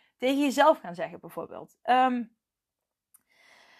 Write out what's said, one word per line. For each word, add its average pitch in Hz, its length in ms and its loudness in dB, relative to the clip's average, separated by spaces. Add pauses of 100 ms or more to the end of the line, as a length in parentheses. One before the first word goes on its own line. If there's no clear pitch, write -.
(160)
tegen 269 240 0
jezelf 285 400 4
gaan 175 140 -12
zeggen, 170 260 -10
bijvoorbeeld. - 640 -14
Ehm, 254 400 2 (1600)